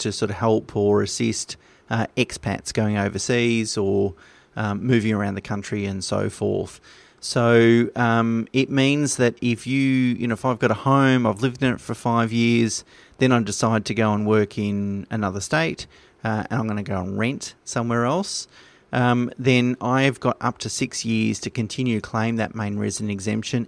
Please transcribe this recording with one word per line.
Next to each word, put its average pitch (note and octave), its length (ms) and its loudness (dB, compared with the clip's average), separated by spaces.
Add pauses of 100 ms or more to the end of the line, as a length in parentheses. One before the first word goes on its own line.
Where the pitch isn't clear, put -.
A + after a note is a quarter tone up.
to G#2+ 80 -2
sort G#2 180 -2
of F#2+ 80 -6
help A2 380 0
or G#2 260 4
assist, - 560 -4 (320)
uh, A2+ 160 0 (100)
expats - 560 -4
going G#2+ 240 0
overseas A2+ 800 0
or, G2 380 0 (420)
um, G#2 300 -4
moving A2+ 280 2
around G2+ 200 0
the G2 80 -6 (120)
country G#2 320 -6
and G2 180 -6
so G2+ 260 -2
forth. G2 500 -4 (400)
So, A#2 760 4
um, A2+ 580 2
it C3+ 160 2
means C#3 480 2
that A#2+ 240 2
if A#2+ 240 0
you, C3+ 160 0
you B2+ 460 2
know, A#2 60 0
if A2 120 -6
I've B2 140 0
got B2+ 100 2
a G#2+ 60 2
home, C3 500 4
I've G#2+ 160 0
lived B2+ 220 -2
in B2+ 100 2
it G#2+ 80 -8
for A#2+ 140 -8
five A#2 360 0
years, A#2 540 2 (320)
then C3 140 4
I A#2+ 100 4
decide A2 440 0
to G#2+ 100 -2
go G#2+ 180 2
and G#2+ 140 0
work G#2+ 320 2
in G2+ 500 -2
another G2+ 320 -4
state, D#3 460 -4 (360)
uh, A2 260 -2
and A#2 100 -2
I'm A2+ 80 -2
gonna G#2 160 -4
go G2 180 -4
and G2 160 -6
rent A#2 460 -4
somewhere A#2+ 420 -2
else, E3+ 420 -4 (460)
um, B2 440 2
then B2 440 2
I've C3 380 2
got B2 200 0
up A#2+ 200 -2
to A2+ 100 -8
six - 360 -6
years A2 340 0
to - 100 -6
continue A#2 500 -2
to - 80 -12
claim A2+ 280 -2
that A2 180 -2
main G#2 240 -4
resident G#2 340 -4
exemption, G#2+ 560 -4